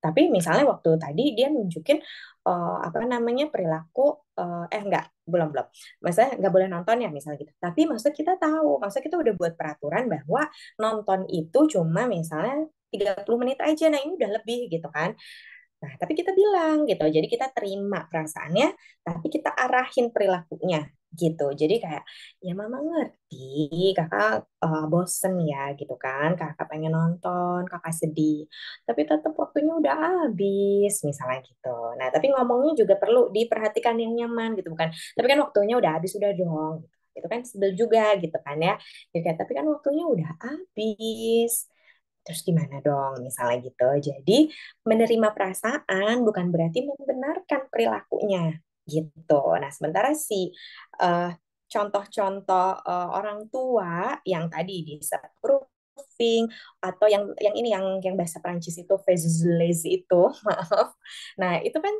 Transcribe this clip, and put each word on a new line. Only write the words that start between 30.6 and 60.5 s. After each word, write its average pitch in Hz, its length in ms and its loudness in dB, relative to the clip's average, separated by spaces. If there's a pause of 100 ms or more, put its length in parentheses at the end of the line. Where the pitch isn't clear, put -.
misalnya 131 360 -4 (100)
gitu. - 260 -8 (240)
Nah, 131 140 -2
tapi 269 180 2
ngomongnya 254 420 4 (120)
juga 190 160 6
perlu 226 320 4
diperhatikan 226 640 0
yang 226 160 -2
nyaman 233 460 -2
gitu, 170 100 -8
bukan, 165 180 -2 (280)
"Tapi 233 100 2
kan 285 160 6
waktunya 214 380 2
udah 170 180 4
habis, 180 160 -4
udah 202 220 0
dong." 160 480 -2
Gitu. - 100 -20 (240)
Itu - 80 -12
kan 233 160 -4
sebel 196 320 0
juga 214 480 4
gitu 160 160 -6
kan 143 220 -10
ya. 180 120 2 (380)
Jadi 170 140 -2
kayak, 165 180 -2
"Tapi - 140 -8
kan 285 100 -2
waktunya 302 400 -2
udah 170 220 0 (100)
habis. 226 1300 -2 (560)
Terus - 240 -10
gimana 143 380 0
dong?" 139 280 0 (120)
Misalnya 123 400 -4
gitu. 127 220 0 (260)
Jadi - 240 2 (500)
menerima 220 480 4
perasaan 208 920 -2
bukan 185 260 0
berarti 165 320 0
membenarkan 277 760 -4 (100)
perilakunya 202 880 -2 (240)
gitu. 156 560 0 (160)
Nah, 143 160 -4
sementara 190 440 0
si, 190 320 -4 (520)
eh, 175 300 2 (400)
contoh-contoh, 196 960 0 (180)
eh, 180 320 -2
orang 208 360 -6
tua 240 760 -2
yang 170 240 -2
tadi 170 340 -6
disapproving - 1600 -2 (380)
atau 185 260 2
yang, 202 140 4 (180)
yang 208 160 2
ini, 233 160 0
yang, 190 120 0 (200)
yang 185 140 0
bahasa 175 240 -4
Prancis 175 340 -6
itu, 175 160 0 (120)
faisseuse 170 840 2
itu, 180 340 2 (160)
<laughs> - 100 -10
maaf. 202 460 0 (460)